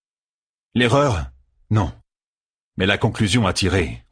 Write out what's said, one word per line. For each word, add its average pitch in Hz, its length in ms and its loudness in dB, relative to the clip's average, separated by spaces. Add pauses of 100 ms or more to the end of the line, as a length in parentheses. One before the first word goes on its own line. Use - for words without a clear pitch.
(760)
L'erreur ? 120 560 0 (400)
Non. 107 220 0 (840)
Mais 92 100 0
la 98 120 2
conclusion 110 480 0
à 92 60 0
tirer, 82 600 -2